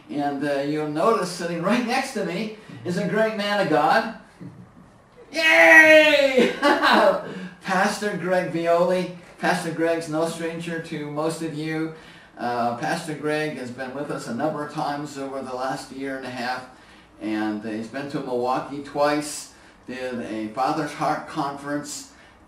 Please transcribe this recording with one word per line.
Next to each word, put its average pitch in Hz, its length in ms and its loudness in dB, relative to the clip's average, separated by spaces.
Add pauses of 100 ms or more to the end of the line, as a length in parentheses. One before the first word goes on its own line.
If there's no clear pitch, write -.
And, 143 340 -2
uh, 143 180 0
you'll 151 280 -2
notice 180 400 2
sitting 170 320 -6
right 220 240 2
next 254 300 -2
to 190 100 -2
me 196 320 -6 (260)
is 180 140 -4
a 190 100 -2
great 214 300 0
man 202 220 -2
of 165 100 2
God. - 460 2 (1160)
Yay! 311 1300 8
<laughs> - 1040 2
Pastor 196 560 0
Greg 180 340 0
Violi. 170 640 2 (220)
Pastor 170 320 -2
Greg's 160 400 0
no 160 180 0
stranger 165 540 -6
to 147 300 -8
most 160 320 -4
of 156 100 -6
you. 160 400 -4 (440)
Uh, 120 400 -2
Pastor 156 380 -6
Greg 151 420 -4
has 123 140 -10
been 127 240 -10
with - 160 -8
us - 160 -8
a 123 80 -6
number 147 280 -4
of 147 80 -10
times 143 460 -6
over 135 240 -8
the 131 140 -10
last 135 360 -6
year 135 260 -8
and 131 80 -10
a 123 40 -10
half, 123 360 -8 (540)
and 107 440 -4
he's 113 240 -6
been 143 240 -8
to 147 80 -4
Milwaukee 123 640 -4
twice, 147 720 -2 (340)
did 123 340 -8
a 107 280 -6
Father's 151 440 -2
Heart 151 340 -2
Conference, - 840 -6 (360)